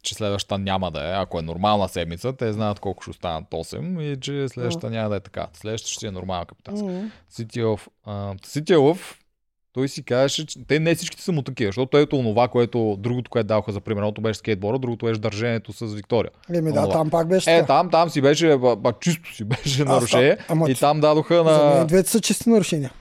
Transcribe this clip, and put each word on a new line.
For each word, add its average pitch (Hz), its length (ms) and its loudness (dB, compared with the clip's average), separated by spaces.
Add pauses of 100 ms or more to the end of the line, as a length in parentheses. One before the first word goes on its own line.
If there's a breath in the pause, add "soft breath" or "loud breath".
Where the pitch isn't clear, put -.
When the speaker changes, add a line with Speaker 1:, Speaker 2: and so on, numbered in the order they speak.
Speaker 1:
че - 120 -8
следващата 101 440 -4
няма 95 320 -2
да 78 100 -8
е. 80 120 -6
Ако 92 260 -4
е 82 40 -4
нормална 95 460 0
седмица, 87 440 -6
те 120 200 -4
знаят 104 280 -4
колко 95 220 -8
ще - 80 -14
останат 85 420 -8
осем 160 500 -8
и 147 140 -6
че 139 320 -6
следващата 123 380 -6
Speaker 2:
А. 117 40 -6
Speaker 1:
няма 110 200 -4
да 101 60 -2
е 95 40 -6
така. - 320 -10
Следващата - 380 -8
ще - 160 -10
е 104 40 -8
нормална 92 360 -8
капитанска. 208 400 -10
Speaker 2:
Мгм. 185 200 -8 (220 loud breath)
Speaker 1:
Сития 113 380 -6
лъв, 107 220 -2 (160)
а, 101 300 -8 (100)
Сития 156 340 2
лъв, 151 400 2 (540)
той 135 160 -4
си 143 160 -10
казваше, 139 420 0
че - 180 -14
те 147 140 2
не 160 160 2
всичките - 280 -8
са 190 100 -2
му 151 100 0
такива, 120 260 -4
защото 123 300 0
ето 147 200 2
онова, 120 300 2
което, 113 480 0
другото, 120 340 -4
което 113 160 0
даваха 107 260 0
за 101 80 -6
пример, 107 180 -4
едното 104 220 -4
беше 107 180 -2
скейтборда, 104 400 -2
другото 120 280 -4
беше 113 140 -2
държението 110 520 -4
с 120 140 -10
Виктория. 104 440 -2 (200)
Speaker 2:
Еми 160 220 0
да, - 60 0
Speaker 1:
Онова. - 140 2
Speaker 2:
там 156 180 0
пак 165 180 0
беше 180 220 2
Speaker 1:
Е, 165 60 6
Speaker 2:
така. 165 120 4
Speaker 1:
там, 165 220 4
там 165 200 4
си 147 100 -2
беше, 147 360 6
ба, 123 200 4
ба, 120 180 0
чисто - 400 -4
си 113 100 -10
<laughs> - 0 -
беше 131 380 -2
Speaker 2:
Аз 139 60 2
Speaker 1:
нарушение. 131 500 4
Speaker 2:
там, - 120 -16
ама 160 200 2
Speaker 1:
И 131 40 0
Speaker 2:
че - 60 -4
Speaker 1:
там 151 200 4
дадоха 151 360 4
на 160 160 6
Speaker 2:
За 151 160 6
мен 135 180 4
двете 180 240 2
са 226 100 2
чисти - 300 0
нарушения. 170 500 2